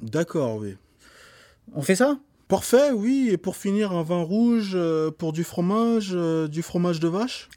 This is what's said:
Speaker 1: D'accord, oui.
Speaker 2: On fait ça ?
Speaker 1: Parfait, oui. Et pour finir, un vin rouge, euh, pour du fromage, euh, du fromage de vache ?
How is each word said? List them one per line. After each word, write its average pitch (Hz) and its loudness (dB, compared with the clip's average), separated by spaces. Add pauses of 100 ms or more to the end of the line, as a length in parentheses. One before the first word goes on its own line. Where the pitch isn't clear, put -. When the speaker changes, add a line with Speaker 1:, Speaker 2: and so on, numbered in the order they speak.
Speaker 1:
D'accord, 127 -2
oui. 101 -8 (1000)
Speaker 2:
On 151 -4
fait 185 2
ça ? 269 2 (280)
Speaker 1:
Parfait, 247 4
oui. 247 2
Et 175 2
pour 185 -6
finir, 202 -2
un 170 0
vin 175 0
rouge, 214 2
euh, 160 0
pour 160 -4
du 165 -2
fromage, 214 0
euh, 165 0
du 151 -4
fromage 175 -2
de 165 0
vache ? 208 -4